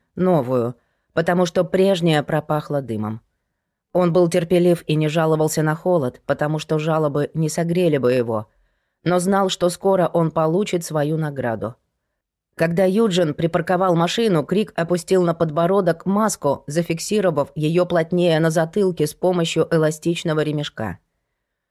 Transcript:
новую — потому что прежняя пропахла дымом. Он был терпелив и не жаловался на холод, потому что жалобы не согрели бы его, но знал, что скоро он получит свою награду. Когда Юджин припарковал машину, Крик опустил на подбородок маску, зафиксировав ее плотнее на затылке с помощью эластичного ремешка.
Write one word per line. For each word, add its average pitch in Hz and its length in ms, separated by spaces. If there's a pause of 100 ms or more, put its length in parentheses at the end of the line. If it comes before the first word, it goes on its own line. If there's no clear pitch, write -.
(160)
новую — 131 600 (420)
потому 180 300
что 180 160
прежняя 175 580
пропахла 151 580
дымом. 110 420 (680)
Он 175 220
был 175 160
терпелив 175 560
и 156 80
не 156 140
жаловался 156 560
на 156 100
холод, 160 540
потому 151 320
что 156 180
жалобы 151 560
не 156 160
согрели 170 480
бы 123 160
его, 117 380 (520)
но 175 140
знал, 190 320
что 180 200
скоро 185 440
он 165 160
получит 170 560
свою 156 320
награду. 123 560 (800)
Когда 170 320
Юджин 185 480
припарковал 175 640
машину, 170 480
Крик 202 320
опустил 180 480
на 170 100
подбородок 170 720
маску, 196 640
зафиксировав 165 880
ее 165 320
плотнее 170 520
на 160 120
затылке 170 560
с 151 80
помощью 165 560
эластичного 160 720
ремешка. 147 580 (720)